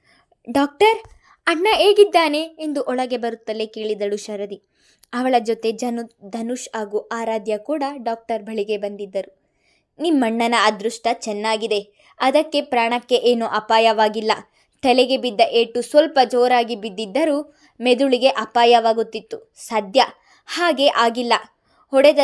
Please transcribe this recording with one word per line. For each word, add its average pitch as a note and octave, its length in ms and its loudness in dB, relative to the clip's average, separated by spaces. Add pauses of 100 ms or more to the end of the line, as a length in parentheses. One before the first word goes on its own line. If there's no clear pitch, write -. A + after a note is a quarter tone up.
(520)
"ಡಾಕ್ಟರ್, C#4+ 480 2 (480)
ಅಣ್ಣ E4 240 0
ಹೇಗಿದ್ದಾನೆ?" F4 680 4
ಎಂದು D#4 420 -6
ಒಳಗೆ B3+ 340 -4
ಬರುತ್ತಲೇ A3+ 480 -8
ಕೇಳಿದಳು G#3+ 520 -6
ಶರದಿ. G3+ 440 -12 (520)
ಅವಳ B3+ 260 2
ಜೊತೆ A3+ 320 -2
ಜನು-, A#3 580 -8
ಧನುಷ್ A#3 460 -8
ಹಾಗೂ G#3 240 -6
ಆರಾಧ್ಯ A3 580 -4
ಕೂಡ C#4 260 -4 (120)
ಡಾಕ್ಟರ್ A3+ 480 -6
ಬಳಿಗೆ G#3+ 340 -6
ಬಂದಿದ್ದರು. G3+ 640 -10 (580)
"ನಿಮ್ಮಣ್ಣನ A#3 640 0
ಅದೃಷ್ಟ A3 500 0
ಚೆನ್ನಾಗಿದೆ, G#3+ 840 -4 (240)
ಅದಕ್ಕೆ C#4+ 420 0
ಪ್ರಾಣಕ್ಕೆ A#3+ 540 -2
ಏನೂ A#3 300 2
ಅಪಾಯವಾಗಿಲ್ಲ. A3 840 2 (500)
ತಲೆಗೆ C4 360 4
ಬಿದ್ದ A3+ 240 0 (100)
ಏಟು A#3 300 0
ಸ್ವಲ್ಪ D4 380 2 (120)
ಜೋರಾಗಿ A#3+ 440 2
ಬಿದ್ದಿದ್ದರೂ A3+ 800 -4 (260)
ಮೆದುಳಿಗೆ B3 460 2
ಅಪಾಯವಾಗುತ್ತಿತ್ತು. A3+ 1300 0
ಸದ್ಯ G#3+ 500 0 (400)
ಹಾಗೆ C#4+ 420 0
ಆಗಿಲ್ಲ. A#3 460 0 (560)
ಹೊಡೆದ C#4+ 340 4